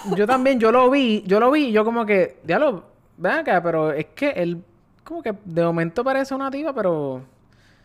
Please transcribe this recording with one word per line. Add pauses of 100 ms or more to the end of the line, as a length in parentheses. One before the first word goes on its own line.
(160)
yo
también,
yo
lo
vi,
yo
lo
vi,
y
yo
como
que,
"Diablo, (340)
ven
acá",
pero
es
que
él (420)
como
que (100)
de
momento
parece
una
tipa,
pero (600)